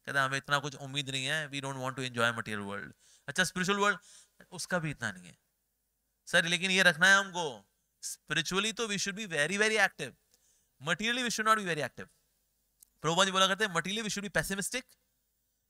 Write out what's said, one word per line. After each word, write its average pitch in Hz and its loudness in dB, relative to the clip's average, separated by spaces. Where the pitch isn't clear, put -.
कहता 135 -2
है, 135 2
"हमें 135 -2
इतना 143 -2
कुछ 139 -8
उम्मीद 135 -8
नहीं 135 -4
है, 151 -4
we 139 -8
don't 135 -6
want 127 -6
to 131 -6
enjoy 117 2
material 104 -6
world।" 98 -10
अच्छा, 180 0
स्पिरिचुअल 180 0
वर्ल्ड, 202 2
उसका 180 -4
भी 160 -4
इतना 117 -6
नहीं 90 -18
है। 80 -20
सर, 175 4
लेकिन 175 0
ये 190 6
रखना 175 6
है 196 10
हमको, 170 -4
spiritually 185 -2
तो 233 -2
we 202 -2
should 190 -4
be 220 -8
very, 165 0
very 214 4
active, 135 -10
materially 214 0
we 240 -2
should 214 -2
not 220 6
be 208 -4
very 156 -2
active। 104 -10
प्रभुपाद 170 4
जी 190 0
बोला 190 6
करते 190 2
हैं, 190 0
"Materially 202 -2
we 202 -4
should 202 -6
be 160 2
pessimistic, 196 -4